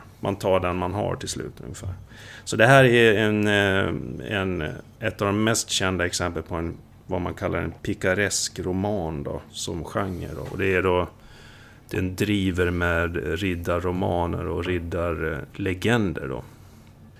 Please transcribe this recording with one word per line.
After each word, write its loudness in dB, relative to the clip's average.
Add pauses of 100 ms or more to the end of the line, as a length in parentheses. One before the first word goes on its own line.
(200)
Man -2
tar 2
den -2
man -2
har -2
till -8
slut, -8 (100)
ungefär. -10 (500)
Så -6
det 8
här 10
är 8
en, 4
eh, 2
en, -2 (260)
ett -4
av 2
de 2
mest 2
kända 0
exempel -2
på -8
en, -4 (300)
vad -2
man -4
kallar -4
en -4
pikaresk -2
roman -2
då, -6 (100)
som -8
genre -6
då. -10
Och -8
det 2
är 2
då, 2 (840)
den -2
driver 2
med 0
riddarromaner -2
och -4
riddarlegender -2
då. -8 (760)